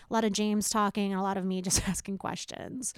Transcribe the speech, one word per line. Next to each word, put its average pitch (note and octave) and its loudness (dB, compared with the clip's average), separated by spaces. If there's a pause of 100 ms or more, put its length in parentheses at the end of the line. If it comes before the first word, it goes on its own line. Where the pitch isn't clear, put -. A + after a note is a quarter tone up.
a - -4
lot A3+ 4
of G3+ 2
James G#3 2
talking, G3+ 2
and F#3 0
a G3 0
lot G3 0
of F#3 -2
me F#3 0
<laughs> F#3 -2
just - 2
asking G3 -4
questions. - -8